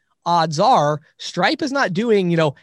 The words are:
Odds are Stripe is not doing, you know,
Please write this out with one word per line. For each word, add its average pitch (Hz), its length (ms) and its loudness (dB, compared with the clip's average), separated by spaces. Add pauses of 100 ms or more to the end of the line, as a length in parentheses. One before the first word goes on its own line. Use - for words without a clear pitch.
(260)
Odds 165 340 0
are 160 400 2 (160)
Stripe 202 460 -4
is 269 100 -4
not 254 220 -2
doing, 202 360 0
you 170 60 0
know, 156 260 0